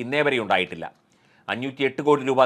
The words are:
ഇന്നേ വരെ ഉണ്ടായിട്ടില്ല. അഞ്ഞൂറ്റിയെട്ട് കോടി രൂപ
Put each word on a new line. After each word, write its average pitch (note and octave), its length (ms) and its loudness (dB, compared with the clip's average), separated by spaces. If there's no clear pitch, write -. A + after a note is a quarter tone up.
ഇന്നേ C#3 240 -2
വരെ C3 160 0
ഉണ്ടായിട്ടില്ല. F#2 420 -2
അഞ്ഞൂറ്റിയെട്ട് C3 600 -4
കോടി C#3+ 220 4
രൂപ C3 160 4